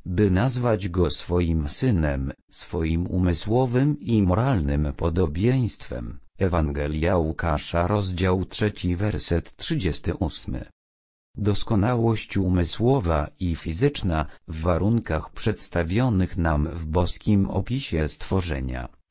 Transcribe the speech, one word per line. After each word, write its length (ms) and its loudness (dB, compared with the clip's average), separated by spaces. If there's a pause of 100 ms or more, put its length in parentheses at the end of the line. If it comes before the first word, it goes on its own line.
by 260 2
nazwać 580 2
go 200 2
swoim 600 0
synem, 640 0 (200)
swoim 560 -2
umysłowym 920 2
i 240 2
moralnym 760 2
podobieństwem. 1200 -2 (180)
Ewangelia 800 0
Łukasza, 720 0
rozdział 580 0
trzeci, 500 -2
werset 600 -2
trzydziesty 600 -2
ósmy. 500 -4 (720)
Doskonałość 1000 2
umysłowa 920 2 (100)
i 160 0
fizyczna, 720 0 (220)
w 140 -8
warunkach 680 0
przedstawionych 1080 0
nam 300 2
w 180 -8
boskim 640 2
opisie 580 -2
stworzenia, 800 -4 (220)